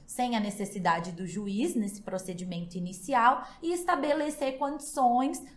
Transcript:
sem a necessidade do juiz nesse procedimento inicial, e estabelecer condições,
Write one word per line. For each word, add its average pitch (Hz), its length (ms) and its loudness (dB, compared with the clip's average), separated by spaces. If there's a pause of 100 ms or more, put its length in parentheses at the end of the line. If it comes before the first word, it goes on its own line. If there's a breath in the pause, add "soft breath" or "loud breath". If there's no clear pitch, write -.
sem 247 320 -2
a 220 40 2
necessidade 185 720 0
do 180 160 -6
juiz 208 480 -2
nesse 202 260 -2
procedimento 180 760 -6
inicial, 233 720 4 (140)
e 330 100 -2
estabelecer 302 880 0
condições, 277 800 2 (180 loud breath)